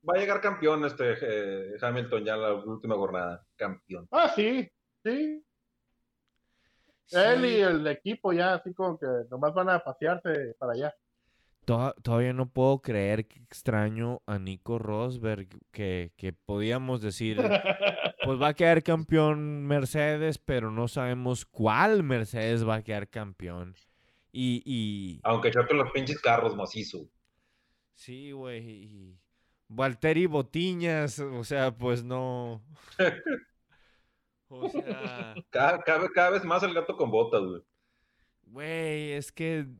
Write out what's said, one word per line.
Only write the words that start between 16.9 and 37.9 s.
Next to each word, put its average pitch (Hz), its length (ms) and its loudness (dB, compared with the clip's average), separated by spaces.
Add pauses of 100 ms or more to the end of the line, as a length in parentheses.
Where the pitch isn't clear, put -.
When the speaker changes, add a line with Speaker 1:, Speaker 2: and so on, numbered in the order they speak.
Speaker 3:
decir, 110 380 -2
Speaker 2:
<laughs> 202 840 0
Speaker 3:
pues 135 160 0
va 147 80 4
a 147 60 2
quedar 165 280 6
campeón 151 840 2
Mercedes, 151 720 0
pero 117 320 -2
no 113 180 -2
sabemos 123 560 -2
cuál 160 580 4
Mercedes 117 640 0
va 110 100 2
a 110 60 -6
quedar 104 260 -6
campeón. 90 680 -12 (580)
Y, 127 320 -2
y 104 600 -6
Speaker 1:
Aunque 113 260 2
choquen 123 280 2
los 127 140 0
pinches 139 280 -4
carros 113 360 4
macizo. 101 440 -8 (920)
Speaker 3:
Sí, 131 380 -18
güey, 127 340 -12
y 101 520 -20 (500)
Valtteri 135 580 2
Botiñas, 160 920 0
o 135 260 -6
sea, 131 300 0
pues 120 300 0
no. 123 580 -6 (360)
Speaker 1:
<laughs> 247 360 2 (1160)
Speaker 3:
O 135 200 -8
sea 123 640 -8 (160)
Speaker 1:
Cada, 156 320 2
cada, 160 260 2
cada 180 220 4
vez 190 120 2
más 175 200 2
el 185 100 0
gato 165 240 -2
con 127 140 0
botas, 113 320 4
güey. 92 180 -6 (840)